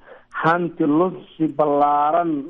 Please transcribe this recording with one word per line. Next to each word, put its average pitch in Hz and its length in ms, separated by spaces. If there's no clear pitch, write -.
hanti 165 560
lunsi 160 600
ballaaran 147 1000